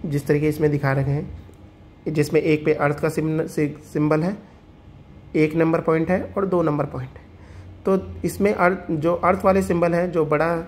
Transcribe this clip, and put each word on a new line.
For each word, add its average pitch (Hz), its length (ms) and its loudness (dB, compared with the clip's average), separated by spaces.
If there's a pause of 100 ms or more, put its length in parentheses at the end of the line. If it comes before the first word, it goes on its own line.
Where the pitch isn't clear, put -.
जिस 143 200 -4
तरीके 151 220 2
इसमें 151 220 0
दिखा 139 220 0
रखे 135 180 0
हैं, 160 340 -6 (640)
जिसमें 151 320 2
एक 151 240 0
पे 156 100 4
अर्थ 147 260 0
का 160 80 0
सिम-, 156 380 -2
सि-, 151 360 -4
सिंबल 151 400 0
है, 196 140 -2 (1000)
एक 156 180 2
नंबर 165 260 2
पॉइंट 160 300 0
है 196 120 0 (140)
और 196 100 -2
दो 180 160 2
नंबर 147 220 0
पॉइंट 131 260 -10
है। - 140 -20 (600)
तो 190 400 -2
इसमें 196 300 0
अर्थ, 185 360 0
जो 165 240 0
अर्थ 180 300 0
वाले 190 180 4
सिंबल 170 320 2
हैं, 175 180 0
जो 165 140 2
बड़ा 160 420 0